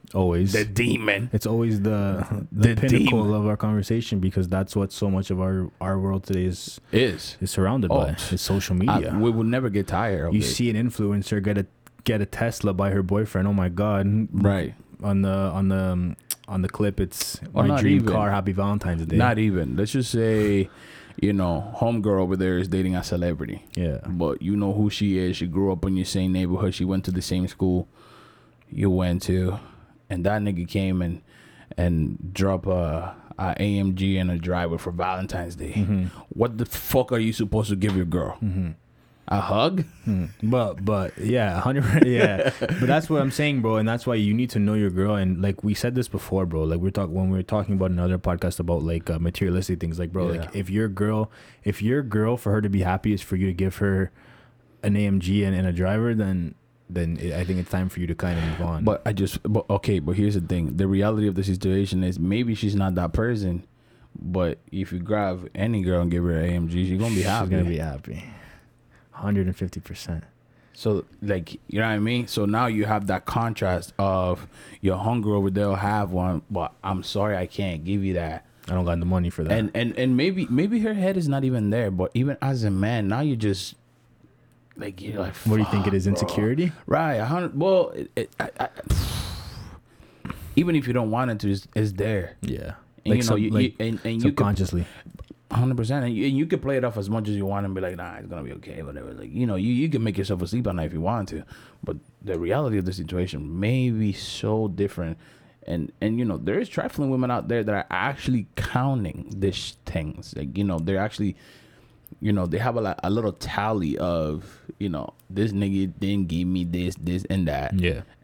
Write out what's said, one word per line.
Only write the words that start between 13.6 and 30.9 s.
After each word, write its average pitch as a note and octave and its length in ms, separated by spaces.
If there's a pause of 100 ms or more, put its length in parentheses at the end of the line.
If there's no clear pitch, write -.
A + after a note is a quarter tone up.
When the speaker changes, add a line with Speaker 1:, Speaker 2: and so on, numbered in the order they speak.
Speaker 1:
God. G2+ 640
Speaker 2:
Right. G2 420 (280)
Speaker 1:
On G2 200
the, G2 80
on F#2+ 380
the, F#2+ 100
um, F2+ 380 (320)
on F#2+ 140
the F#2 60
clip, G#2 320
it's - 380 (140)
Speaker 2:
Or - 120
Speaker 1:
"My - 40
Speaker 2:
not C3+ 120
Speaker 1:
dream - 160
Speaker 2:
even. A#2 120
Speaker 1:
car, G#2 220
happy G2 220
Valentine's F#2+ 520
Day." D#2+ 120
Speaker 2:
Not A#2+ 220
even. F2+ 380
Let's G#2 160
just B2+ 200
say, G#2+ 580 (500)
you G#2 140
know, F#2 420
homegirl G#2+ 440
over F#2 160
there F#2 200
is F#2 120
dating F#2 280
a F2+ 80
celebrity. F2 600 (100)
Speaker 1:
Yeah. E2 320
Speaker 2:
But E2+ 340
you G2+ 160
know G2+ 160
who G#2 160
she G2 300
is. F2+ 180
She F2+ 120
grew F#2+ 240
up F2 120
in F#2+ 120
your F2+ 100
same F#2 260
neighborhood. F#2 400
She F#2 140
went F#2+ 200
to F#2 40
the F#2 100
same F#2 280
school F2+ 400 (840)
you G2 180
went F2+ 340
to. F#2 360 (500)
And F2 160
that G#2+ 160
nigga F#2 280
came F#2 340